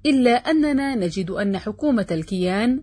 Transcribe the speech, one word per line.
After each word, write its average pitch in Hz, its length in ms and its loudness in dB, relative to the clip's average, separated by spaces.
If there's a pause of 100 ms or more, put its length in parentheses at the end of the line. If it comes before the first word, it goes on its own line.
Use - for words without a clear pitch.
إلا 262 240 4
أننا 277 640 2
نجد 180 360 -2
أن 196 280 -2
حكومة 220 520 -2
الكيان 190 720 0